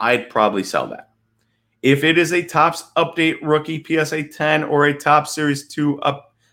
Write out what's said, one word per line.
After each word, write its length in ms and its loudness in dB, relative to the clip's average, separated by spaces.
I'd 280 0
probably 360 2
sell 240 -2
that. 220 -16
If 200 4
it 160 4
is 140 0
a 100 0
Topps 400 0
Update 460 0
rookie 360 -2
P 180 -4
S 160 -2
A 120 -4
ten 400 -2
or 220 2
a 80 2
Topps 380 2
Series 360 -2
two 320 -2
up, 340 -4